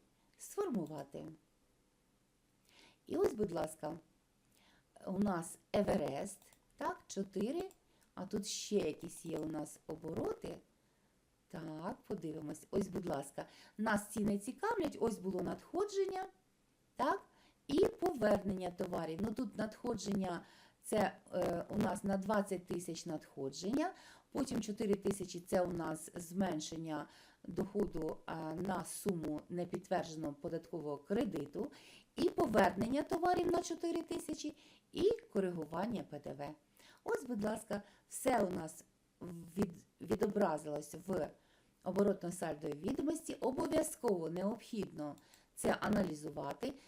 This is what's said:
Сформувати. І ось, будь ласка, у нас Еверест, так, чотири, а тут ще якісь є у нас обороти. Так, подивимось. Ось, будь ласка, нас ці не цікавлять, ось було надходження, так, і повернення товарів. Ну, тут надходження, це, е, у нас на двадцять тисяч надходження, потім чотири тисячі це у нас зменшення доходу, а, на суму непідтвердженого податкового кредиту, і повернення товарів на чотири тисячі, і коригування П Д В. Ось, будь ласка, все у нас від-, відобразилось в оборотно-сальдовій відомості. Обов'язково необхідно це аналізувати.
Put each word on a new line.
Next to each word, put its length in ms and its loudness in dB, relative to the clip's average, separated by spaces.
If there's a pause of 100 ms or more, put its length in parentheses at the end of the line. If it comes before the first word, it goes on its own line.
(380)
Сформувати. 880 -4 (1800)
І 100 -4
ось, 160 4
будь 200 0
ласка, 460 -4 (1080)
у 120 -2
нас 400 0 (140)
Еверест, 640 2 (380)
так, 300 -4
чотири, 640 -2 (440)
а 120 -6
тут 200 -2
ще 300 0
якісь 480 0
є 140 -2
у 80 -2
нас 400 -6
обороти. 720 -6 (920)
Так, 480 -6 (100)
подивимось. 640 -6
Ось, 180 2
будь 200 -4
ласка, 380 -4 (320)
нас 300 2
ці 120 -2
не 180 4
цікавлять, 640 0
ось 180 2
було 240 -2
надходження, 840 0 (720)
так, 260 2 (440)
і 180 6
повернення 840 4
товарів. 520 -2
Ну, 100 2
тут 240 -4
надходження, 840 -2 (420)
це, 340 2 (160)
е, 360 2
у 80 -4
нас 280 2
на 120 4
двадцять 500 2
тисяч 400 -4
надходження, 840 -2 (400)
потім 280 0
чотири 340 2
тисячі 460 0
це 220 4
у 100 0
нас 420 -4
зменшення 920 -2 (380)
доходу, 720 0 (100)
а, 280 -4
на 300 -2
суму 640 -2
непідтвердженого 840 -2
податкового 640 -6
кредиту, 720 -2 (460)
і 140 4
повернення 720 4
товарів 500 2
на 100 4
чотири 400 -2
тисячі, 540 -6 (360)
і 180 6 (220)
коригування 720 0
П 160 -10
Д 140 -8
В. 220 -8 (500)
Ось, 200 -2
будь 200 -2
ласка, 380 -2 (260)
все 360 2
у 60 2
нас 340 -6 (720)
від-, 260 0 (180)
відобразилось 920 2 (120)
в 240 0 (540)
оборотно-сальдовій 960 0
відомості. 540 0
Обов'язково 960 2
необхідно 840 -4 (380)
це 180 2
аналізувати. 1040 0 (140)